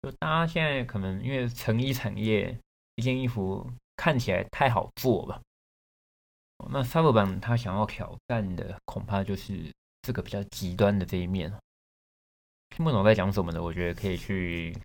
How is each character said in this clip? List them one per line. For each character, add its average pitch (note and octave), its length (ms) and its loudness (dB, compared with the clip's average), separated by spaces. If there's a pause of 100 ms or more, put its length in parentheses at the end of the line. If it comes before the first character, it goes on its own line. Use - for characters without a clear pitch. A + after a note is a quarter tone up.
就 C3 160 -8
大 D#3 100 -2
家 E3 160 4
现 E3 180 0
在 C#3 200 0
可 A#2 160 -4
能 F#2+ 240 -2
因 B2+ 80 -2
为 B2+ 180 0
成 A#2+ 320 0
衣 C3+ 100 0
产 A2+ 240 -2
业， G#2+ 400 2 (420)
一 A2+ 40 -4
件 B2+ 180 0
衣 C3 80 0
服 G2+ 400 -2 (280)
看 C3 220 2
起 A#2+ 140 0
来 F2+ 140 2
太 - 220 2
好 A2+ 280 2
做 G#2+ 320 2
了。 - 120 -8 (1160)
哦， - 140 -14
那 C3+ 120 0
萨 E3 180 2
鲁 D3+ 120 8
版 G2 260 4
他 A#2 160 0
想 G2+ 200 0
要 G#2+ 100 2
挑 - 320 -8 (100)
战 G2+ 280 -2
的 F#2 200 -6 (100)
恐 G2 200 -8
怕 G2 180 0
就 G2 120 -2
是 F2 360 -8 (300)
这 B2+ 100 -6
个 G#2+ 120 -2
比 - 80 -10
较 G2+ 140 -4
极 F2+ 300 -6
端 G2+ 220 4
的 F#2+ 80 0
这 F#2+ 120 -4
一 F2+ 100 -2
面。 F#2 260 -4 (1160)
听 - 140 -6
不 D#3+ 80 2
懂 G2+ 120 4
在 G#2+ 100 10
讲 G2 180 2
什 G2 140 0
么 E2+ 60 -4
的， E2 100 -2
我 E2+ 100 -4
觉 F2 160 -2
得 E2+ 60 -2
可 G2 160 -4
以 F2+ 80 -2
去 E2+ 680 -4